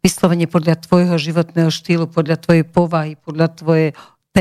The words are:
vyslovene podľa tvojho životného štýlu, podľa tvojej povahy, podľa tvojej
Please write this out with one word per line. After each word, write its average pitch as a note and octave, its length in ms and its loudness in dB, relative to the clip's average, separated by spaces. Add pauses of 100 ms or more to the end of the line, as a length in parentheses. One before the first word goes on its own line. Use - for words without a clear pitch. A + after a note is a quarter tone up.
vyslovene E3+ 480 0
podľa E3 320 0
tvojho F3+ 400 0
životného E3 480 0
štýlu, E3 400 -4
podľa D#3+ 320 -4
tvojej E3 240 2
povahy, E3 480 -2
podľa D#3 400 -4
tvojej D#3+ 360 0 (520)